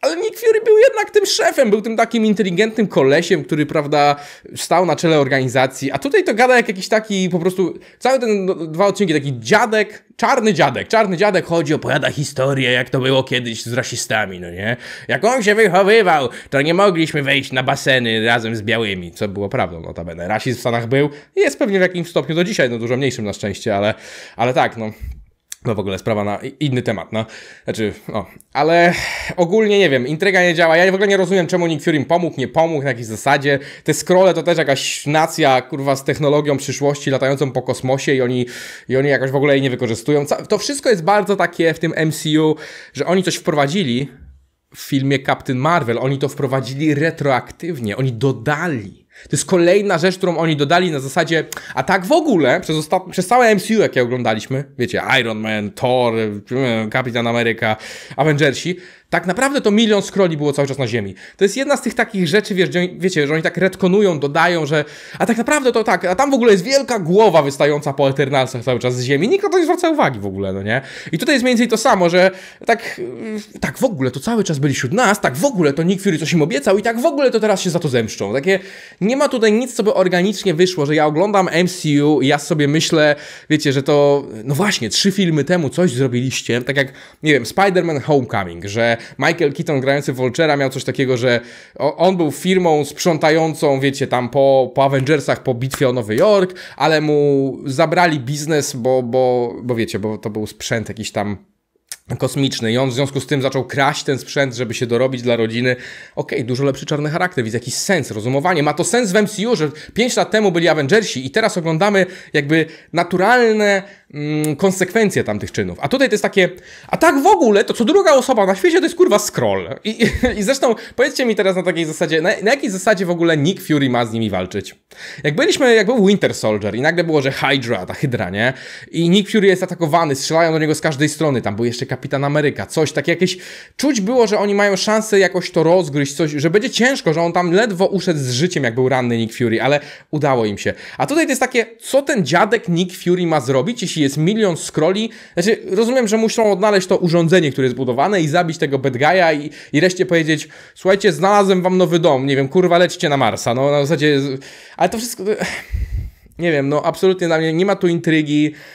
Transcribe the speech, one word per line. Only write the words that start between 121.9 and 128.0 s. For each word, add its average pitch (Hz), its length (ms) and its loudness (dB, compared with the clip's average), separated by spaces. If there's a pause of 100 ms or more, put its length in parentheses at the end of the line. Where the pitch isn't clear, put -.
na, 175 80 0 (140)
na 208 80 2
jakiej 277 180 -2
zasadzie 190 360 0
w 170 40 -4
ogóle 170 280 2
Nick 151 300 0
Fury 139 220 2
ma 120 160 0
z 110 80 -8
nimi 113 160 -2
walczyć? 92 460 -6 (480)
Jak 151 120 -2
byliśmy, 269 400 4
jak 214 120 4
był 220 180 4
Winter 185 280 2
Soldier 107 420 -2
i 117 60 -4
nagle 170 220 0
było, 156 180 2
że 135 100 0
Hydra, 123 540 -2
ta 98 80 -10
Hydra, 107 360 -4